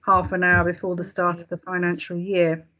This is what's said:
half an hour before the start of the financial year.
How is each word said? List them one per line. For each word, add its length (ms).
half 280
an 100
hour 280
before 240
the 80
start 380
of 80
the 80
financial 580
year. 480